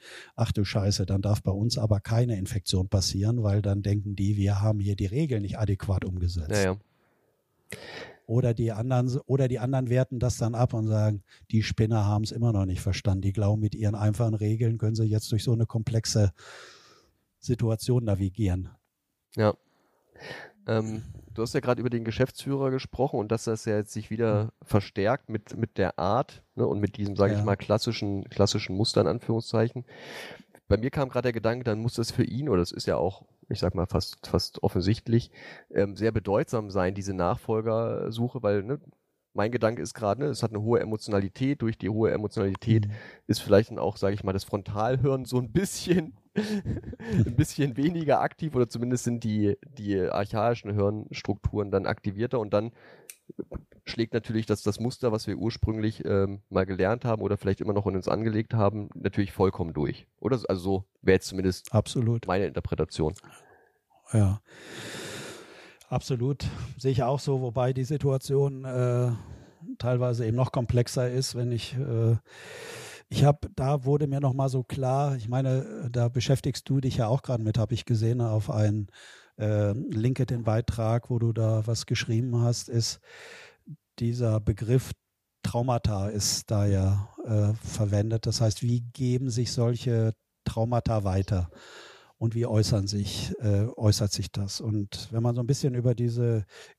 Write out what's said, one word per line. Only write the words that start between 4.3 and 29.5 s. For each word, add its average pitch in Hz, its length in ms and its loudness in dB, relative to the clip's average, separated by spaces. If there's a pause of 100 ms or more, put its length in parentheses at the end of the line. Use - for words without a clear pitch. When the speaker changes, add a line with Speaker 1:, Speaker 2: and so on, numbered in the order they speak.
Speaker 1:
wir 101 260 2
haben 107 180 2
hier 101 160 0
die 98 100 0
Regeln 120 360 -2
nicht 98 160 -6
adäquat 101 460 0
umgesetzt." 87 440 -2
Speaker 2:
Ja, 98 240 2
ja. 98 40 -4 (1500)
Speaker 1:
Oder 120 280 2
die 113 180 -2
anderen, 123 540 0
oder 135 220 2
die 120 100 -2
anderen 131 300 0
werten 127 300 0
das 120 180 0
dann 117 180 -2
ab 120 200 2
und 110 140 0
sagen, 107 340 2 (280)
"Die 107 120 4
Spinner 107 440 2
haben's 104 260 0
immer 117 200 2
noch 98 140 2
nicht 90 140 -2
verstanden. 95 420 0
Die 98 100 0
glauben, 104 280 2
mit 107 140 0
ihren 107 200 0
einfachen 107 400 0
Regeln 110 440 0
können 110 180 0
sie 110 80 2
jetzt 107 280 0
durch 107 120 0
so 123 80 2
eine 113 140 2
komplexe 110 680 0 (1040)
Situation 120 640 0
navigieren." 95 720 0 (600)
Speaker 2:
Ja. 107 200 2 (1080)
Ähm, 110 360 -2 (300)
du 113 100 -4
hast 117 120 -4
ja 143 60 0
gerade 123 200 2
über 120 100 -2
den 117 140 -2
Geschäftsführer 135 680 -2
gesprochen 131 500 -2
und 151 100 -2
dass 113 140 -2
das 110 200 -2
ja 107 120 0
jetzt 107 160 -2
sich 107 180 -8
wieder 110 420 0
Speaker 1:
Mhm. - 0 - (100)
Speaker 2:
verstärkt 107 640 0
mit, - 280 -8
mit 113 220 -4
der 95 200 0
Art, 107 440 -2 (120)
ne, 117 120 0
und 101 140 0
mit 101 160 0
diesem, 101 200 -4
sag 98 160 6
ich 104 100 2
Speaker 1:
Ja. - 20 0
Speaker 2:
mal, 101 120 2
klassischen, 104 720 -2
klassischen 101 480 0
Muster 104 240 2
in 104 60 4
Anführungszeichen. 113 800 0 (840)